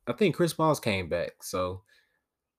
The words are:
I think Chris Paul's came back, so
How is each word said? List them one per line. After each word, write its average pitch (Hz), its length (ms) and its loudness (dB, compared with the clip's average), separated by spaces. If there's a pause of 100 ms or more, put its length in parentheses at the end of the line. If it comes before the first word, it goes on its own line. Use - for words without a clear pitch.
I 120 60 -2
think 175 240 2
Chris 170 160 2
Paul's 156 260 2
came 95 300 -2
back, 85 340 -4
so 92 400 -4 (760)